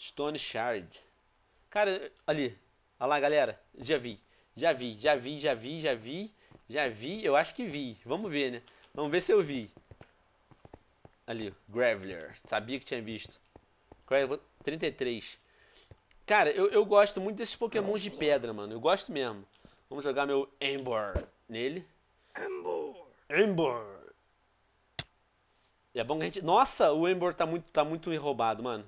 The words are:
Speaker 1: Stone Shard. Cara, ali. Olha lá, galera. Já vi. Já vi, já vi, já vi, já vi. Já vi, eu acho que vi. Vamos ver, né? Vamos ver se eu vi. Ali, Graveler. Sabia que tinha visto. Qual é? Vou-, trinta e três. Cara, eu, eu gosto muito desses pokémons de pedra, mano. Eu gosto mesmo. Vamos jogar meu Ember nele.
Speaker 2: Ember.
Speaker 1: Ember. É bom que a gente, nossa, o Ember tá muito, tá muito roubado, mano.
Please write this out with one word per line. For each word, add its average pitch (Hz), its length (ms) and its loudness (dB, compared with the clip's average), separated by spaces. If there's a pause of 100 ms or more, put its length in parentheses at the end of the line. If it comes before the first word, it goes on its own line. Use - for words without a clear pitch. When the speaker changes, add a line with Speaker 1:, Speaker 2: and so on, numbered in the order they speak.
Speaker 1:
Stone 147 380 -4
Shard. 113 500 -4 (800)
Cara, 190 440 0 (120)
ali. 143 320 -2 (440)
Olha 123 80 0
lá, 147 100 2
galera. 143 420 2 (160)
Já 135 220 0
vi. 117 220 -8 (360)
Já 156 160 4
vi, 120 240 -6
já 139 200 4
vi, 139 240 -6
já 147 120 2
vi, 127 280 -6
já 151 140 0
vi. 143 380 -8 (380)
Já 139 180 0
vi, 135 360 -8
eu 143 100 4
acho 156 220 2
que 240 100 -6
vi. 143 380 -6
Vamos 180 260 -4
ver, 143 220 0
né? 120 100 -10 (320)
Vamos 147 160 -4
ver 170 100 2
se - 120 0
eu 208 100 6
vi. 135 260 -6 (1600)
Ali, 110 260 -6 (160)
Graveler. 98 680 0 (100)
Sabia 113 320 -2
que - 80 -16
tinha 120 160 -6
visto. 110 380 -12 (680)
Qual 135 140 4
é? 135 40 2
Vou-, 135 160 -4 (220)
trinta 160 240 -2
e 147 60 -2
três. 120 480 -6 (840)
Cara, 185 280 6
eu, 196 180 2
eu 208 160 6
gosto 202 340 6
muito 202 180 -4
desses 226 180 -6
pokémons 214 440 -2
de 196 120 -6
pedra, 139 400 2
mano. 104 200 -8
Eu 117 80 -8
gosto 175 300 2
mesmo. 120 340 -4 (460)
Vamos 139 140 -8
jogar 139 200 0
meu 139 240 0 (120)
Ember 117 680 -4 (220)
nele. 131 360 -6 (540)
Speaker 2:
Ember. 87 560 -6 (340)
Speaker 1:
Ember. 147 680 0 (2000)
É 113 60 -2
bom 139 140 -2
que 160 40 -4
a 160 40 -2
gente, 175 160 -8
nossa, 185 500 6
o 160 160 4
Ember 180 240 0
tá 165 140 0
muito, 165 240 -6
tá 151 120 4
muito 160 360 -4
roubado, 117 440 0
mano. 110 260 -4